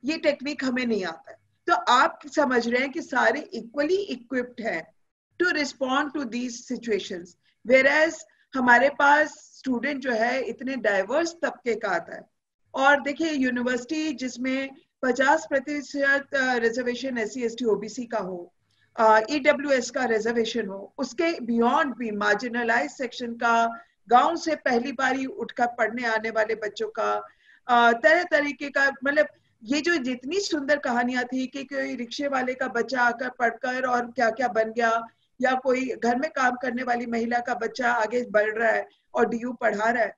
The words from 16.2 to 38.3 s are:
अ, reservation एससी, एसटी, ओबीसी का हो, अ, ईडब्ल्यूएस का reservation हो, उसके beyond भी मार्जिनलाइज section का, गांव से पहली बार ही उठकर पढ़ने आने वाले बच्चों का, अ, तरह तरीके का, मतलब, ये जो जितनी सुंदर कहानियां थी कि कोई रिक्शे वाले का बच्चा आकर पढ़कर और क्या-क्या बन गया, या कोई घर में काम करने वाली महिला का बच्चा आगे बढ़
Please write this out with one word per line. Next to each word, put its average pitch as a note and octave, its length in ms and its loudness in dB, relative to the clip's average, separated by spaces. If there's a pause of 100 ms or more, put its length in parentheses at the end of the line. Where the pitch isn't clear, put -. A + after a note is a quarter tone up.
अ, B3+ 180 0
reservation A#3+ 640 -2
एससी, A3+ 260 -4
एसटी, A3+ 220 -2
ओबीसी G#3+ 400 -2
का A3+ 120 -6
हो, F3+ 360 -8 (460)
अ, A3 200 8 (100)
ईडब्ल्यूएस C#4+ 640 2
का C4 140 -2
reservation A3+ 640 0
हो, G3 300 -12
उसके E4 420 -2
beyond A#3+ 580 2
भी A#3 140 -6
मार्जिनलाइज A#3 800 0
section A#3+ 420 -8
का, A#3 480 2 (280)
गांव C#4 260 6
से D#4+ 200 -2
पहली B3+ 360 0
बार C4 240 0
ही C4+ 100 -4
उठकर A#3+ 420 -4
पढ़ने A#3+ 380 -4
आने A3 240 -2
वाले A3 260 0
बच्चों G#3+ 320 -8
का, G#2 360 -4 (440)
अ, A#3+ 240 6
तरह D#4 320 6
तरीके D4 460 0
का, C#4 220 2 (120)
मतलब, D4 240 2 (360)
ये C#4 180 0
जो E4+ 140 2
जितनी B3+ 440 -4
सुंदर D4 380 0
कहानियां B3 460 -2
थी C4 240 -4
कि C4+ 160 -10
कोई C4+ 320 -6
रिक्शे B3 320 -6
वाले B3+ 260 -2
का B3+ 140 -4
बच्चा A#3+ 340 -2
आकर A#3+ 280 0
पढ़कर B3+ 560 -2
और B3 200 0
क्या-क्या A#3 420 0
बन A3 240 0
गया, A3+ 320 0 (380)
या B3+ 120 2
कोई B3+ 320 0
घर A#3+ 300 0
में D4+ 160 -2
काम B3 240 0
करने B3 280 -6
वाली A#3+ 220 -2
महिला A#3 340 -2
का A#3+ 140 -4
बच्चा A#3 380 -2
आगे A#3 340 0
बढ़ G#3 320 2